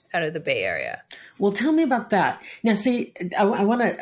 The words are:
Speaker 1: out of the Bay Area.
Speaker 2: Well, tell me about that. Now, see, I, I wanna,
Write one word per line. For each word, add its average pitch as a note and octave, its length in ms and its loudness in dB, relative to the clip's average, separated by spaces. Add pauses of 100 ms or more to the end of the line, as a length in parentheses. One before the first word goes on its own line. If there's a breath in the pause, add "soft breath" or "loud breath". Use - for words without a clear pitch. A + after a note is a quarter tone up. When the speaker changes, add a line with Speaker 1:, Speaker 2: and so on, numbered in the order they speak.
(120)
Speaker 1:
out E3+ 100 -2
of D#3 120 -4
the D#3 60 -6
Bay A#2 220 -2
Area. D2+ 400 -4 (360 loud breath)
Speaker 2:
Well, G3+ 140 2
tell A#3+ 200 0
me D#4+ 100 4
about A#3+ 280 0
that. E3+ 320 0 (200 loud breath)
Now, A3 120 4
see, A#3+ 380 0 (260)
I, - 60 4
I G3+ 200 2
wanna, A3+ 380 2